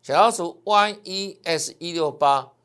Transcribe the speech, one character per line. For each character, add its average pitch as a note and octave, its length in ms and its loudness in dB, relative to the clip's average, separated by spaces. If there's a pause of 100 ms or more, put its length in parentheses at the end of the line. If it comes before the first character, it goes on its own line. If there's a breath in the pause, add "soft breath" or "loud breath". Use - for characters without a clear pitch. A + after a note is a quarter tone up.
小 C#3 120 -6
老 G3+ 160 6
鼠 F3+ 340 -8
Y G#3 400 2
E F#3+ 400 -10
S D#3+ 340 -4
一 E3+ 140 -8
六 D#3+ 180 0
八 C#3 400 0 (140)